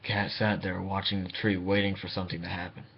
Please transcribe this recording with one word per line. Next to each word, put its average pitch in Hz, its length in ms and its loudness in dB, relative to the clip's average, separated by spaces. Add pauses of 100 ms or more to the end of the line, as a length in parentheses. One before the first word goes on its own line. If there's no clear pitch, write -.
Cat 104 280 0
sat 104 320 2
there 92 180 -2
watching 98 440 0
the - 60 -4
tree, 104 260 2
waiting 98 380 2
for 95 140 -6
something 90 320 -4
to 87 80 -6
happen. 90 360 -6 (140)